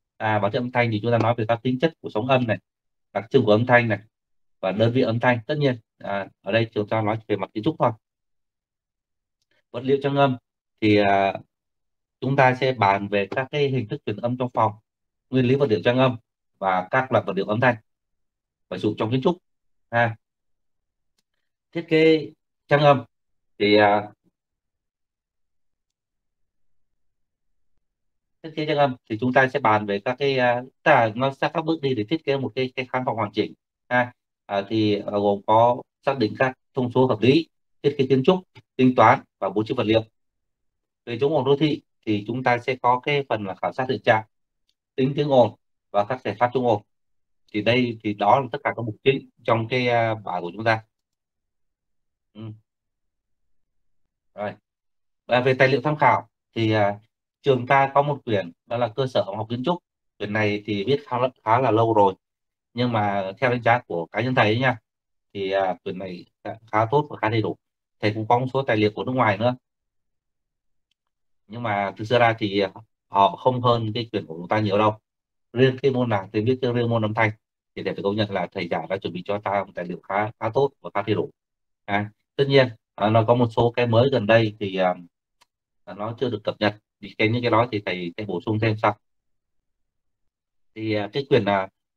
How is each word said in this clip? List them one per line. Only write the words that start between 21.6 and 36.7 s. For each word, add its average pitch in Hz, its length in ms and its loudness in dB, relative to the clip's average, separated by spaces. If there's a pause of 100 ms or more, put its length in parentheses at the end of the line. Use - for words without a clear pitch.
thiết 165 160 -6
kế 160 440 4 (360)
trang 143 120 4
âm 143 240 4 (540)
thì, 104 180 4
à, 104 320 4 (4000)
thiết 160 140 -14
kế 156 100 -4
trang 151 120 -2
âm 131 180 2 (140)
thì 107 100 -4
chúng 123 120 -2
ta 131 160 4
sẽ 139 120 -4
bàn 107 260 0
về 101 180 -4
các 123 140 -4
cái, 139 200 0
à, 123 240 2 (200)
tức 165 80 2
là 117 240 4
nó 135 180 -2
sẽ 151 220 -4
các 160 100 -4
bước 160 180 -4
đi 135 120 -2
để 107 100 -4
thiết 160 200 -4
kế 139 120 0
một 135 180 -6
cái, 131 220 -4
cái 131 160 -6
khán 127 140 -2
phòng 117 100 -4
hoàn 104 160 -4
chỉnh. 101 220 -4 (320)
À, 120 260 0 (340)
à, 101 220 -2
thì, 107 260 2
à, 101 160 -6
gồm 101 360 0
có 117 360 4 (240)
xác 135 120 -2
định 104 200 -2
các 131 200 0 (160)